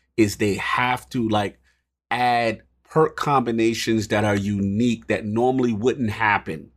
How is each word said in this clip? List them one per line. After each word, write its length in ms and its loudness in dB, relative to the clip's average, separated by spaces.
is 180 2
they 200 0
have 540 -2
to, 180 -4
like, 320 -2
add 500 0
perk 320 0
combinations 920 0
that 140 0
are 120 2
unique 720 -2
that 180 -2
normally 480 0
wouldn't 380 0
happen. 640 -2